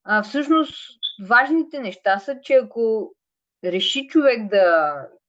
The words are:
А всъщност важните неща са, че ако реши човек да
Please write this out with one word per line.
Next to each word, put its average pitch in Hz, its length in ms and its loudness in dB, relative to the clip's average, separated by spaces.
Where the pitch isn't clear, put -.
А 208 200 0
всъщност 294 500 -2
важните 285 520 2
неща 196 400 -2
са, 269 240 -10
че 277 100 0
ако 220 600 0
реши 190 440 -4
човек 247 420 2
да 165 460 2